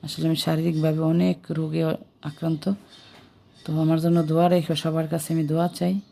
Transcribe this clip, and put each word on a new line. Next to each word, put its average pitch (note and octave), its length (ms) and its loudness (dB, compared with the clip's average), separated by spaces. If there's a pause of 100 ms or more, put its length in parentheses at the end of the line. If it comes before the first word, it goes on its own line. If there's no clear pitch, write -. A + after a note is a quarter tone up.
আসলে D#3+ 240 -6
আমি D#3+ 100 2
শারীরিকভাবে D#3+ 640 0
অনেক E3+ 380 2 (120)
রোগে D#3 320 -2 (400)
আক্রান্ত, D#3+ 500 -4 (920)
তো D#3 160 -2
আমার D#3+ 200 2
জন্য E3+ 220 4
দোয়া D#3+ 260 4
রেখো, E3+ 260 2
সবার D#3+ 340 -2
কাছে D#3+ 260 -4
আমি D#3+ 100 2
দোয়া D#3+ 240 0
চাই। F#3 320 -2 (120)